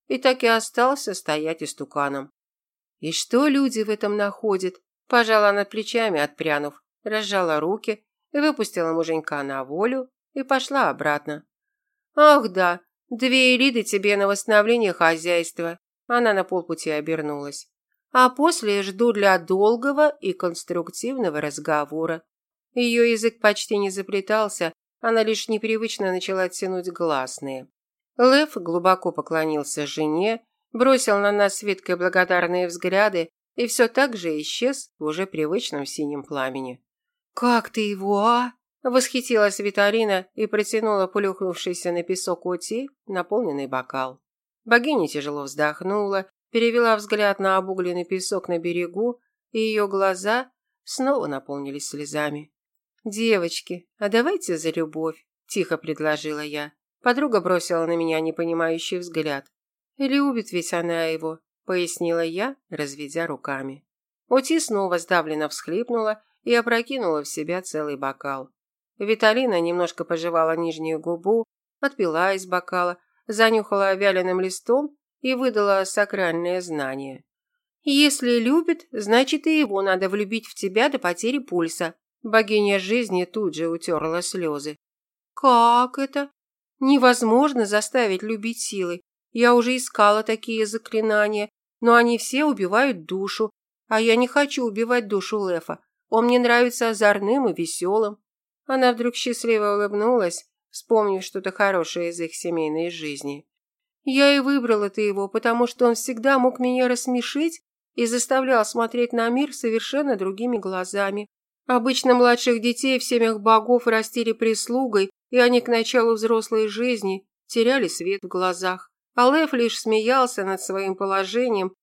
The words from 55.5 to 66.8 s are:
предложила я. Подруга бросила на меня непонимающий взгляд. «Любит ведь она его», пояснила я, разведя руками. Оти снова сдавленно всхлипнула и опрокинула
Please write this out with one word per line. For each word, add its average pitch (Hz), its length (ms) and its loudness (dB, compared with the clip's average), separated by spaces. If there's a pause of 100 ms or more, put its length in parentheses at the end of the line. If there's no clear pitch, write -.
предложила 151 640 -4
я. 147 300 -10 (300)
Подруга 247 400 0
бросила 170 440 0
на 170 100 -2
меня 160 260 0
непонимающий 165 760 -4
взгляд. 160 480 -6 (520)
«Любит 269 540 0
ведь 175 220 -4
она 170 320 -2
его», 160 340 -6 (260)
пояснила 170 580 -2
я, 190 320 -6 (140)
разведя 151 580 -8
руками. 135 580 -10 (440)
Оти 269 300 2
снова 196 400 0
сдавленно 156 500 0
всхлипнула 214 720 -4 (200)
и 233 100 0
опрокинула 233 720 0